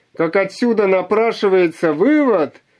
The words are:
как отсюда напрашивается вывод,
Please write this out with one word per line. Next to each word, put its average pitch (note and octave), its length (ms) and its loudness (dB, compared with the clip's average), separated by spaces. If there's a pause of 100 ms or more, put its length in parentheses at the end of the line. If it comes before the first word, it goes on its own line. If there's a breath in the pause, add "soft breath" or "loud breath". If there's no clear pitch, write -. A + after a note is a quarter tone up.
(180)
как E3 180 -2
отсюда G3+ 520 -2
напрашивается F#3 1040 0
вывод, A3+ 640 0 (240)